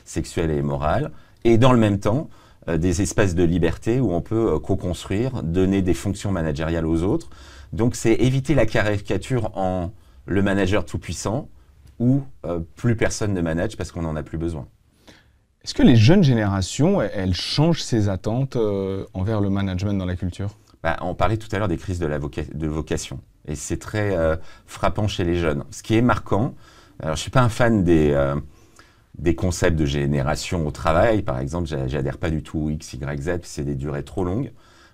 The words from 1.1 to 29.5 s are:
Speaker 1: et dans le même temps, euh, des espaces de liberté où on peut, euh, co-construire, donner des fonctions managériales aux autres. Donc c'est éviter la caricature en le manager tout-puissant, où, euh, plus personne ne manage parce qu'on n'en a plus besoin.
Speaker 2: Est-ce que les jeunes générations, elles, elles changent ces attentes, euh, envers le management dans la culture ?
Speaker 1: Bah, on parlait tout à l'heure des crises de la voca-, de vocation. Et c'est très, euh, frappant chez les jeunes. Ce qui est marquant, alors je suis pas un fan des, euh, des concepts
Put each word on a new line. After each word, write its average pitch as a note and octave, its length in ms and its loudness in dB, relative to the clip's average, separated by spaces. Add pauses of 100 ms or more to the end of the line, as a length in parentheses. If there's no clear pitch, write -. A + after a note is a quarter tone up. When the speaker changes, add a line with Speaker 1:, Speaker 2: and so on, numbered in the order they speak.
Speaker 1:
et A#2 120 6
dans B2+ 160 8
le B2 60 6
même G2+ 220 4
temps, A2+ 280 0 (400)
euh, E2 100 0
des F2 220 2
espaces G2 340 2
de F2 100 4
liberté E2+ 560 2
où G#2 120 0
on F2 100 -2
peut, G#2+ 320 0
euh, D#2 40 0
co-construire, G2 880 -4
donner F#2+ 380 2
des F2+ 120 2
fonctions G2+ 380 -4
managériales D#2+ 540 -2
aux E2 160 2
autres. C3 280 -2 (420)
Donc A2 220 0
c'est A2+ 200 2
éviter C3 400 2
la A#2+ 120 6
caricature G#2 880 -2
en F#2 360 -2 (340)
le G2 160 0
manager G2 420 2
tout-puissant, G2+ 640 -6 (520)
où, C3 220 4 (220)
euh, E2+ 160 -2 (140)
plus A#2 220 0
personne G#2 380 0
ne F2+ 60 0
manage E2+ 360 -2
parce - 160 -8
qu'on F2 100 -8
n'en D#2 140 -4
a D2+ 80 -6
plus - 140 -8
besoin. E2 280 -6 (1000)
Speaker 2:
Est-ce - 100 -10
que - 80 2
les D3 140 8
jeunes D3 260 8
générations, B2 800 2
elles, G2+ 100 -2
elles F#2 220 0
changent D#3 480 0
ces G#2 260 0
attentes, A2+ 480 -2
euh, G2 560 -2
envers G#2 280 -2
le G2+ 100 0
management G2 440 -2
dans F#2+ 120 -2
la F2+ 100 -4
culture ? G2 400 -6 (260)
Speaker 1:
Bah, E2 200 0
on F2+ 120 -4
parlait G2+ 220 0
tout - 160 -12
à G2 60 -2
l'heure G#2 100 0
des E2 80 0
crises F2 220 -6
de E2+ 80 0
la D2 120 -2
voca-, D2+ 360 -8
de D#2 120 -4
vocation. D#2 540 -6 (260)
Et D2+ 80 -6
c'est E2 220 -6
très, G2+ 400 -4
euh, D#2+ 200 2 (300)
frappant G2+ 420 -2
chez G2 160 -2
les E2+ 120 2
jeunes. D#2 340 0
Ce - 120 -16
qui - 140 0
est A2+ 40 6
marquant, A2+ 540 0 (460)
alors D#2 160 -4
je - 40 -6
suis - 120 -8
pas C3 100 6
un A#2+ 60 4
fan A2+ 340 4
des, D#2 300 6
euh, C#2 240 2 (840)
des D#2+ 160 2
concepts F2 420 0